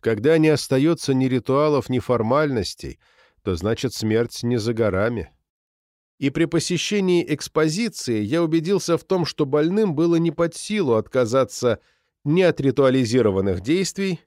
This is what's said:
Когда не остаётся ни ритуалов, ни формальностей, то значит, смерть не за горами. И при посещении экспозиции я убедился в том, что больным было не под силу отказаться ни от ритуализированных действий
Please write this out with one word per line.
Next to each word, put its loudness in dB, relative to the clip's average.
Когда 2
не 4
остаётся 0
ни 2
ритуалов, 0
ни 0
формальностей, -2
то -2
значит, -4
смерть -2
не 0
за -2
горами. -2
И 0
при 0
посещении 0
экспозиции -2
я 0
убедился 0
в -6
том, -2
что -2
больным 0
было 2
не 2
под -2
силу -2
отказаться 0
ни 2
от 2
ритуализированных 2
действий -2